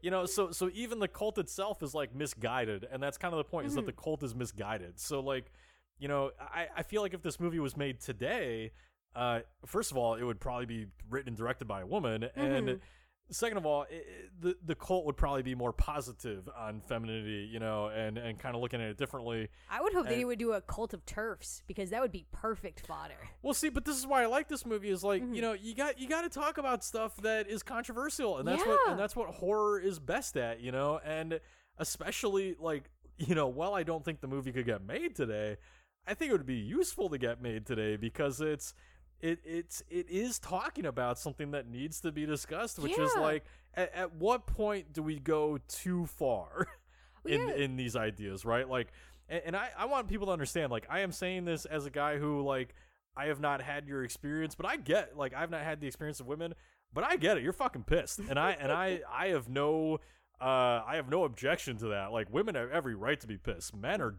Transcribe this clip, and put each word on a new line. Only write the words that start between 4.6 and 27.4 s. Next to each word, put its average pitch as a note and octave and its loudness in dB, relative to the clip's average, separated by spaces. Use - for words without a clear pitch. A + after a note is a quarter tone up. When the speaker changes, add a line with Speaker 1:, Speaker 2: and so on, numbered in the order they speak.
Speaker 1:
So, C#3+ -2
like, C3 -2
you C#3 -6
know, C#3 2
I, D#3+ -4
I E3+ -2
feel G#3 0
like F#3 0
if F3+ -8
this D#3 -2
movie E3+ 0
was C#3 0
made C#3 -2
today, A#2+ -2
uh, A#2+ 2
first - 0
of C3+ 0
all, A#2 4
it A#2+ -2
would A#2 -2
probably B2 -2
be A2+ -6
written C3 -2
and A2+ -4
directed A#2 -2
by G2 -2
a F#2 -8
woman, A#2 0
and C3+ 2
Speaker 2:
Mm-hmm. B2+ 0
Speaker 1:
second G#3+ 0
of E3 -2
all, D3 4
i-, D#3 -10
i-, E3 -10
the, F3+ 2
the D#3+ 0
cult F#3 2
would C#3+ 0
probably C#3 4
be B2+ -2
more B2 0
positive A#2 -2
on G#2+ -6
femininity, A2 -4
you A2+ -6
know, G#2+ 0
and, A2 -2
and A#2 -6
kinda A#2+ -4
looking A#2+ -2
at A2 -2
it G#2 -6
differently. A#2 -4
Speaker 2:
I A3 -2
would G#4 2
hope F4+ 2
that A#3+ 0
Speaker 1:
And A#3+ 2
Speaker 2:
he B3 0
would A#3+ -2
do A3+ 0
a G3+ 0
cult - -6
of F3+ -14
terfs, - -6
because F#3+ -4
that A3 0
would B3 2
be F3 -10
perfect - -6
fodder. D3+ -8
Speaker 1:
Well, C4+ 2
see, D#4 2
but C4+ 0
this D4 -2
is C4 -4
why C4+ 6
I A#3 6
like C4+ 2
this C#4 -6
movie, G#3 -2
is, F#3 0
like, G3+ 4
Speaker 2:
Mm-hmm. B3 -4
Speaker 1:
you A3+ 0
know, A3+ 0
you G#3 -6
got, C4+ 0
you C4 -6
gotta E4 0
talk D4+ 0
about C4 0
stuff A3 -2
that A3 2